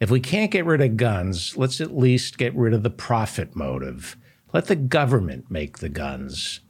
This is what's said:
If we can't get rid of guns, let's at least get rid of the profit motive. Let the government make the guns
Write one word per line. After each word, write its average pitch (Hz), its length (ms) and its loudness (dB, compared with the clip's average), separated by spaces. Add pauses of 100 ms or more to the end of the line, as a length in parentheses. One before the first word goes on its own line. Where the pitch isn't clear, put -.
If 104 100 2
we 131 80 6
can't 208 320 0
get 190 140 0
rid 160 160 4
of 120 160 4
guns, 95 640 0
let's 131 200 0
at - 180 -6
least 127 420 4
get 123 180 -2
rid 113 160 4
of 110 100 4
the 113 80 0
profit - 640 -2
motive. 65 640 -8 (380)
Let 180 120 0
the 202 100 2
government 127 760 0
make 76 280 -6
the 80 120 -8
guns 69 800 -8